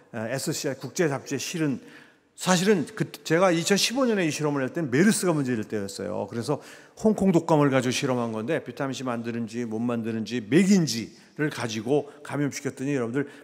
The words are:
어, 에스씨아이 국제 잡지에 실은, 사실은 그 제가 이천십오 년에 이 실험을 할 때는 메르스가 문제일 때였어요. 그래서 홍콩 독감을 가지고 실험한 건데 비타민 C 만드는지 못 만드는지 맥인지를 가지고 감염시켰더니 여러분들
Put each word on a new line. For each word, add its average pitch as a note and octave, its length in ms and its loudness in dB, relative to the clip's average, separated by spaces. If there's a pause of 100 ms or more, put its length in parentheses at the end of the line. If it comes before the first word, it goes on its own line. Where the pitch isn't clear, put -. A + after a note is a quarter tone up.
(120)
어, A2+ 180 -6
에스씨아이 C3+ 460 -4
국제 D3 320 -2
잡지에 C#3 280 -4
실은, C#3+ 440 -2 (560)
사실은 F#3 580 2
그 D3+ 160 -4
제가 F3+ 400 2
이천십오 G3 540 2
년에 G#3+ 200 0
이 D#3 60 0
실험을 C#3+ 320 -2
할 B2+ 100 -4
때는 D#3 200 -4
메르스가 F3+ 400 4
문제일 B2+ 320 0
때였어요. G2 680 -6
그래서 A#2 320 -4 (400)
홍콩 G3 300 4
독감을 D#3 380 6
가지고 B2+ 200 4
실험한 B2 400 -2
건데 A#2 320 -4
비타민 C3+ 300 -6
C B2+ 100 -10
만드는지 A#2 640 -6
못 A2 160 -6
만드는지 A2+ 680 -4
맥인지를 D3 1040 2
가지고 A#2 600 -2 (100)
감염시켰더니 C3+ 720 -4
여러분들 B2+ 340 -2 (160)